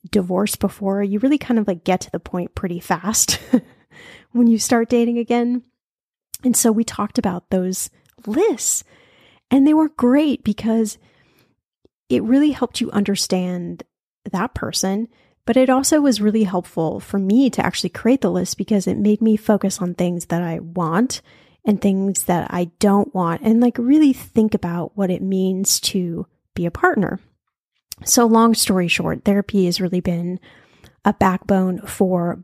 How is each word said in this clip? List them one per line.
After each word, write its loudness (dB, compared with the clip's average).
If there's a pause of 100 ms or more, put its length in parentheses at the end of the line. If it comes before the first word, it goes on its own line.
divorced -2
before, -2
you -2
really 0
kind -2
of, 0
like, -4
get -2
to -16
the -6
point -10
pretty -6
fast -2 (460)
<laughs> -20
when 2
you 4
start 0
dating 0
again. -2 (800)
And 2
so 2
we 0
talked -8
about -4
those -2 (360)
lists, -2 (680)
and 6
they 6
were 4
great 2
because -2 (1120)
it 0
really 4
helped -4
you -4
understand -2 (480)
that -4
person, -4 (380)
but 4
it 6
also 2
was 2
really 2
helpful -4
for -4
me 4
to -2
actually -4
create 0
the 2
list -4
because -2
it -2
made 2
me 4
focus 0
on -4
things -4
that -2
I -6
want -2 (460)
and 2
things -2
that -2
I -4
don't 2
want, -2
and, 4
like, 2
really 4
think 0
about -4
what 0
it -4
means -2
to -4 (280)
be -2
a -4
partner. 0 (840)
So 4
long 4
story 0
short, -4
therapy 2
has -2
really -2
been -4 (640)
a 2
backbone 0
for -2